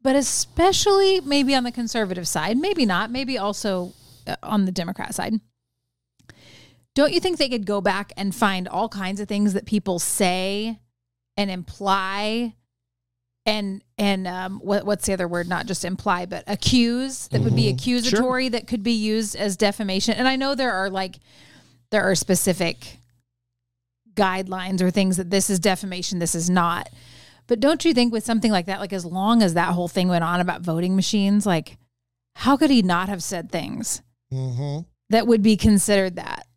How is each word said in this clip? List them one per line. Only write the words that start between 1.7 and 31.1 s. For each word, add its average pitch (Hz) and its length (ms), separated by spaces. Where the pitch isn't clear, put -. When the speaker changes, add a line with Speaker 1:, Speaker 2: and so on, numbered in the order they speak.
Speaker 1:
conservative 208 540
side, 180 300
maybe 339 300
not, 202 240
maybe 254 280
also, 196 540
uh, - 160
on 208 220
the 185 80
Democrat 180 420
side. - 200
Don't 285 180
you 349 80
think 359 180
they 277 100
could 233 180
go 202 140
back 196 360
and 196 180
find 190 320
all 196 220
kinds 196 320
of 202 80
things 208 240
that 190 120
people 196 340
say 196 800
and 202 140
imply 196 1040
and, 202 360
and, 196 300
um, 185 360
what, 202 220
what's 202 220
the 196 80
other 180 140
word? 175 200
Not 175 180
just 185 180
imply, 180 420
but - 200
accuse, 247 840
that 233 120
would 220 160
be - 80
Speaker 2:
Mm-hmm. 202 120
Speaker 1:
accusatory, 247 680
Speaker 3:
Sure. 254 60
Speaker 1:
that 226 160
could 226 160
be 233 100
used 214 420
as 202 220
defamation? 202 580
And 254 140
I 262 80
know 269 180
there 247 180
are, 190 180
like, 190 280
there 208 140
are 190 100
specific 180 840
guidelines 185 680
or 185 100
things 190 260
that 175 140
this 196 200
is 190 80
defamation, 185 600
this 170 160
is 170 160
not. 175 380
But 226 140
don't 294 240
you 330 100
think 240 180
with 220 120
something 226 280
like 180 140
that, 190 120
like, 190 140
as 185 120
long 196 380
as 170 120
that 175 180
whole 180 160
thing 180 200
went 175 160
on 175 160
about 175 200
voting 175 340
machines, 202 520